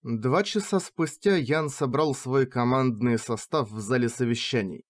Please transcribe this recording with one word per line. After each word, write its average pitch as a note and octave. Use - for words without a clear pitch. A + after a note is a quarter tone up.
Два B2+
часа G3
спустя F3+
Ян D3+
собрал C#3
свой C3
командный B2
состав A2+
в A2
зале A#2+
совещаний. A#2